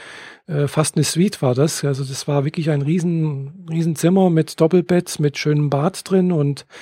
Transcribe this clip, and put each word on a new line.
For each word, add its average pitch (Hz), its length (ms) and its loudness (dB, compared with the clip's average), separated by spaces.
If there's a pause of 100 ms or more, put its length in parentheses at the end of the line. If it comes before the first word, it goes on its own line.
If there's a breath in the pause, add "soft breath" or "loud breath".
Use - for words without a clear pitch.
(460 loud breath)
äh, 147 220 -2
fast - 280 -2
eine 156 80 2
Suite 185 380 0
war 127 140 2
das. 147 280 0
Also 143 200 -2
das 135 240 -10
war 143 180 0
wirklich 156 240 -4
ein 143 140 0
riesen, 160 840 -2
riesen 160 280 -2
Zimmer 185 340 4
mit 160 320 0
Doppelbett, 175 580 2
mit 147 180 0
schönem 147 340 0
Bad 151 380 -2
drin 180 220 2
und, 143 360 -2 (140 loud breath)